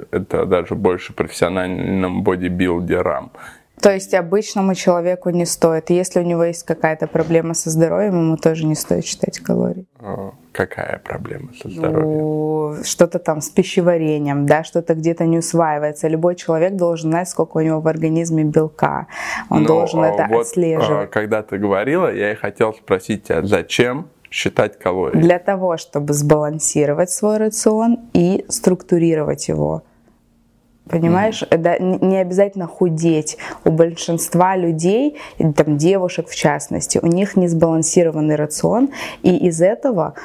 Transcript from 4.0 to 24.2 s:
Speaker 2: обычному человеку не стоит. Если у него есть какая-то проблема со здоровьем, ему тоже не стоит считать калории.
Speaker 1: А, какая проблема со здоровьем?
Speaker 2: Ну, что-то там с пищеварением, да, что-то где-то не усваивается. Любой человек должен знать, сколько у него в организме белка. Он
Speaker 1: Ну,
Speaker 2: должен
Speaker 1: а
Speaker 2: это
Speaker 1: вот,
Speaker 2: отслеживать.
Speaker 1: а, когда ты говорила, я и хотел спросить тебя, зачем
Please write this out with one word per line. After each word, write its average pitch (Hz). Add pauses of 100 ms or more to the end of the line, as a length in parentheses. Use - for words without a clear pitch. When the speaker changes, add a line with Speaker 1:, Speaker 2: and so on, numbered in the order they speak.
Speaker 2:
обычному 190
человеку 180
не 170
стоит. 160
Если 180
у 175
него 170
есть 170
какая-то 160
проблема 165
со 165
здоровьем, 165
ему 160
тоже 160
не 156
стоит 170
считать -
калории. - (140)
Speaker 1:
А, 98 (220)
какая -
проблема - (120)
со -
здоровьем? 160
Speaker 2:
Ну, 156
что-то 170
там 156
с -
пищеварением, 156
да, 151
что-то 170
где-то 165
не 165
усваивается. 151
Любой 165
человек 170
должен 165
знать, 175
сколько -
у 160
него 160
в 160
организме 160
белка. 151 (420)
Он 156
Speaker 1:
Ну, 151
Speaker 2:
должен 160
Speaker 1:
а -
Speaker 2:
это 110
Speaker 1:
вот, 117
Speaker 2:
отслеживать. 160
Speaker 1:
а, 98
когда 107
ты 101
говорила, 110
я 101
и 107
хотел 107
спросить 98
тебя, 80
зачем 113 (240)